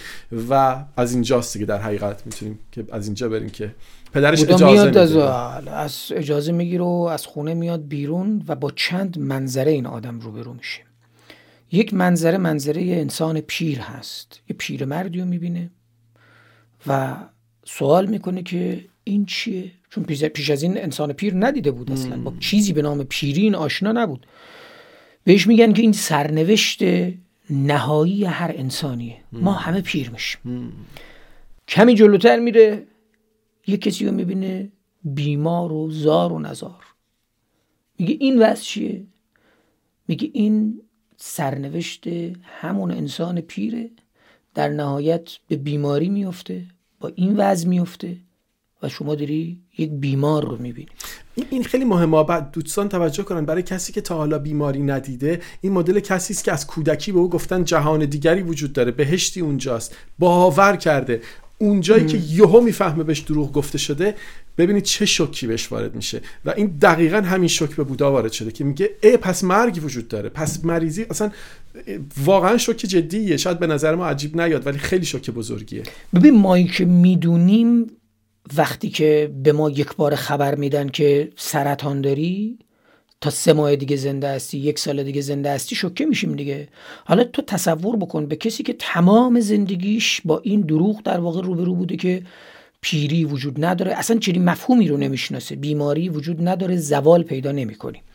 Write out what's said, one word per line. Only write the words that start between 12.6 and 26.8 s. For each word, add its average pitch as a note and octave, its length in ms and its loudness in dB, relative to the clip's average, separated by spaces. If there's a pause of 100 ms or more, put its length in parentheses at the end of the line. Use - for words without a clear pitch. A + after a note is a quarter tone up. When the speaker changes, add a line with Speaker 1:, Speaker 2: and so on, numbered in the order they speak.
Speaker 2:
انسان D#3+ 580 -2
پیر D3+ 380 -4
هست. - 680 -16
یه - 80 -10
پیرمردی D#3+ 640 -6
رو F3+ 60 -4
می‌بینه F3 440 -6 (1160)
و C3+ 300 -2 (480)
سوال E3 420 2
می‌کنه F#3 360 -4
که F3+ 420 -6 (200)
این G3+ 220 0
چیه؟ F#3 440 -8 (200)
چون F3 140 -6
پیش، D3+ 200 -2
پیش D3+ 260 -4
از C#3+ 120 0
این F3+ 160 0
انسان D3+ 340 -6
پیر F#3+ 240 -4
ندیده A3 340 0
بود B2 220 -6
اصلاً. B2+ 240 -6
Speaker 1:
مم. B2 80 -8
Speaker 2:
با B2 160 -8
چیزی G3+ 320 2
به D3+ 100 2
نام D3 220 -2
پیری C#3+ 380 -2
این G#3+ 120 4
آشنا F3+ 380 -2
نبود. A3 340 -2 (1000)
بهش F3+ 220 6
می‌گن A3+ 260 8
که G#3+ 100 4
این A3 100 4
سرنوشت D#3 880 0 (680)